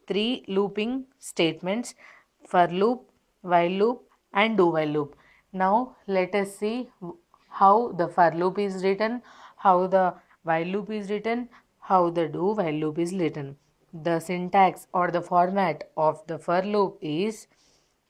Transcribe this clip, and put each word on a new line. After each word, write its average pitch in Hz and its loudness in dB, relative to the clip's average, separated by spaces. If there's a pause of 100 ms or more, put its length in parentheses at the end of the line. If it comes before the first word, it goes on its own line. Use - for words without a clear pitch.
three 214 -2
looping 208 -4 (140)
statements: 180 -4 (540)
for 175 4
loop, 202 0 (380)
while 175 2
loop, 208 0 (300)
and 220 0
do 185 6
while 160 0
loop. 147 -4 (380)
Now 196 0 (120)
let 185 -2
us 196 -2
see 233 -6 (600)
how 214 4
the 170 -2
for 170 4
loop 180 -2
is 190 -4
written, 214 -2 (360)
how 185 4
the 185 2 (300)
while 165 0
loop 190 -6
is 208 -8
written, 226 -4 (300)
how 180 2
the 170 0
do 165 -2
while 165 -2
loop 156 -4
is 170 -2
written. 147 -4 (360)
The 165 -2
syntax 180 0
or 180 0
the 170 0
format 180 0
of 156 0
the 160 -8
for 175 0
loop 202 -2
is 180 -6 (640)